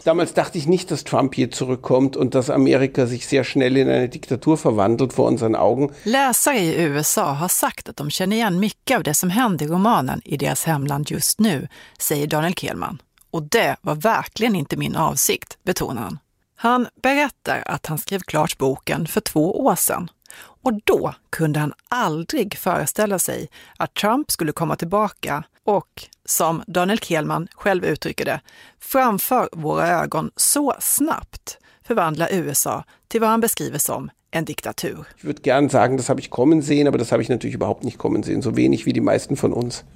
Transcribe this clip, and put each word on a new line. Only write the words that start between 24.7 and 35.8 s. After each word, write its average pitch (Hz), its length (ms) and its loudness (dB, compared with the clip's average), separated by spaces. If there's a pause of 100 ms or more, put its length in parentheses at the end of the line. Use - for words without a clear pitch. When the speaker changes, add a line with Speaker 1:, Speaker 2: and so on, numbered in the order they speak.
Speaker 2:
tillbaka 170 680 -4 (200)
och, - 440 -2 (160)
som 165 420 0
Daniel 180 320 0
Kehlman 156 560 -2
själv 185 300 0
uttrycker 156 400 -4
det, 143 160 -4 (400)
framför 240 720 0
våra 156 360 -2
ögon 156 480 -2
så - 440 0
snabbt - 800 -4 (280)
förvandla 165 440 0
U 165 200 -2
S - 160 0
A 120 180 -4 (240)
till 226 120 0
vad 220 100 4
han 226 100 4
beskriver 147 380 -2
som 135 320 -4 (200)
en 165 140 -2
diktatur. 151 600 -8 (160)
Speaker 1:
Jag - 60 -12
vill 147 160 -4
gärna 139 260 4
säga, 123 200 4